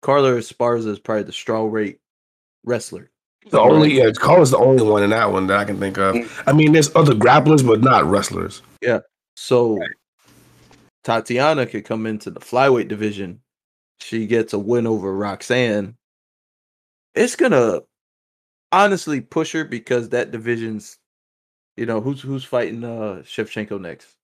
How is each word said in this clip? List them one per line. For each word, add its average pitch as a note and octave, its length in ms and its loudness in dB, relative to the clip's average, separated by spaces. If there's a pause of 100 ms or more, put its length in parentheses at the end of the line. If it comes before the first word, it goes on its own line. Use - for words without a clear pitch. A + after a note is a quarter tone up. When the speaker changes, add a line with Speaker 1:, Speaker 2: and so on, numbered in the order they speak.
Speaker 1:
Carla C3+ 300 2
Esparza A#2+ 560 -4
is G2+ 100 -6
probably G#2+ 260 -6
the - 100 -12
strawweight A2 680 -6 (640)
wrestler. - 480 -8 (380)
Speaker 2:
The C#3 100 2
Speaker 1:
Right. A#2 120 6
Speaker 2:
only, D3+ 260 6
yeah, A#2 180 4
Carla's D3+ 360 4
the C#3 60 2
only B2+ 260 4
one G#2 200 2
in G2+ 80 2
that A2 200 0
one F#2+ 160 -2
that G2 120 2
I G2+ 60 -2
can G2+ 140 -8
think G2 180 -6
of. F#2+ 180 0
Speaker 3:
Mm. A#2+ 320 -8
Speaker 2:
I C#3 60 2
mean, D3+ 180 6
there's D#3 240 4
other C#3+ 180 4
grapplers, C3 540 6
but A2 140 4
not A#2 240 4
wrestlers. F#2 560 -4 (200)
Speaker 1:
Yeah. A#2 200 -2 (340)
So A#2+ 420 0
Speaker 3:
Right. - 120 -8 (1120)
Speaker 1:
Tatiana B2 600 0
could G2+ 200 -10
come A2 220 -6
into G#2+ 240 -8
the - 80 -16
flyweight B2 480 0
division. G2+ 540 -8 (580)
She A2+ 260 -8
gets A2+ 280 -2
a G2+ 60 -4
win A2+ 280 -2
over G2 260 -4
Roxanne. G#2 840 -4 (1160)
It's B3 220 0
gonna A#2+ 460 2 (880)
honestly F3+ 500 0
push - 300 -4
her D#3 140 -6
because A#2+ 440 -6
that A#2+ 220 -4
division's, A2+ 680 -8 (800)
you A2+ 80 -6
know, A2+ 160 -4
who's, C3+ 200 -8
who's C3+ 240 -10
fighting, A#2 380 -4
uh, A2 420 -10
Shevchenko G#2+ 560 -10
next? - 420 -18